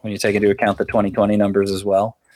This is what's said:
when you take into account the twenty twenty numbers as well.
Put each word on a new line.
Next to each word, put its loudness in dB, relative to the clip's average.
when -10
you -6
take 0
into 2
account 0
the -2
twenty 0
twenty 2
numbers 2
as -6
well. -2